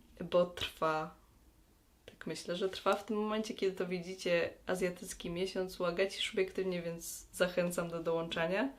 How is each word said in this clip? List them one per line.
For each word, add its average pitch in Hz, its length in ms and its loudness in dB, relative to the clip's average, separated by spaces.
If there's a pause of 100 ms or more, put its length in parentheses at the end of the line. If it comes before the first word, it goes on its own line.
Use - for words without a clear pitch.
(300)
bo 180 160 8
trwa, 160 680 0 (920)
tak - 200 -14
myślę, 170 300 -4
że 190 120 2
trwa - 260 2
w 151 100 -6
tym 214 120 -2
momencie, 214 380 0
kiedy 190 220 0
to 180 100 0
widzicie, 175 640 0 (160)
azjatycki 180 640 -2
miesiąc 185 500 -2
u 180 40 0
Agaci 175 380 2
Szubiektywnie, 185 600 0
więc 170 500 -6
zachęcam 175 560 2
do 165 140 -4
dołączania. 165 640 2 (100)